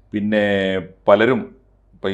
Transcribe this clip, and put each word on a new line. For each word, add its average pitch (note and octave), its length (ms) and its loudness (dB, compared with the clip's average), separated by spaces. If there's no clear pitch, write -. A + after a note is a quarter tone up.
പിന്നെ G#2 320 0
പലരും A2 340 4
ഇപ്പം F#3+ 180 -6